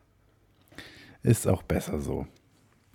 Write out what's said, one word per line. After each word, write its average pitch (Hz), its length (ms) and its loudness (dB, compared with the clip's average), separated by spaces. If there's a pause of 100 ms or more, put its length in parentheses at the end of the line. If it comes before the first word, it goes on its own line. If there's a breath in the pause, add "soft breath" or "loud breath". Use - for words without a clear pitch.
(1200 loud breath)
Ist 123 240 4
auch 95 140 2
besser - 380 -2
so. 69 260 -4 (680)